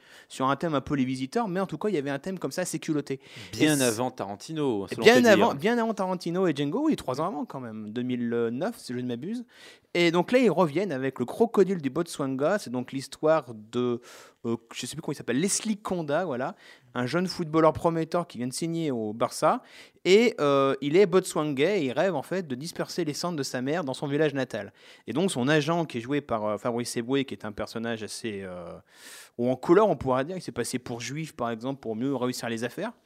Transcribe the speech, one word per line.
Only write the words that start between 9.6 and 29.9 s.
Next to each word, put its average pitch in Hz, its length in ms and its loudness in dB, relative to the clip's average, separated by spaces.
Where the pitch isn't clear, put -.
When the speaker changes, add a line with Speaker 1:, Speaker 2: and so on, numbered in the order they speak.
Speaker 1:
Et 170 200 4
donc 175 180 2
là, 247 80 6
ils 240 120 6
reviennent 165 420 2
avec 131 260 -2
Le 123 60 0
Crocodile 190 580 2
du 131 80 -2
Botswana. 147 720 -2
C'est 120 100 -12
donc 123 220 -6
l'histoire 139 600 0
de, 120 280 0
euh, 117 100 0
je - 140 -8
sais - 80 -8
plus 151 80 -10
comment 156 100 -6
il - 40 -8
s'appelle, 135 240 0
Leslie 202 380 0
Konda, 165 460 -2
voilà, 143 300 -4
un 123 120 0
jeune 175 200 0
footballeur 160 460 4
prometteur 165 560 0
qui - 100 -14
vient 123 80 -4
de 131 60 -6
signer 165 400 -2
au 110 200 -2
Barça. 151 500 0
Et, 214 360 6
euh, 139 400 4
il 143 160 0
est 202 100 8
botswangais 160 760 2
et 135 40 0
il 120 60 -2
rêve 170 220 0
en 131 80 -4
fait 180 240 -4
de 127 80 -6
disperser 160 500 -6
les 147 80 -4
cendres 175 240 -4
de 139 60 -2
sa 131 200 -6
mère 156 220 -2
dans 131 80 -4
son 151 140 -8
village 147 260 2
natal. 110 400 -6
Et 110 40 -4
donc 175 200 0
son 123 160 0
agent, 156 380 2
qui 123 120 -6
est - 20 -6
joué 135 200 -2
par, 113 260 -2
euh, 107 100 -2
Fabrice 120 400 -4
Eboué, 127 280 0
qui 113 100 -10
est - 100 -12
un 107 80 -8
personnage 113 520 -6
assez, 101 400 -8
euh, 90 200 -12
ou 120 140 0
en 127 60 0
couleur, 196 340 6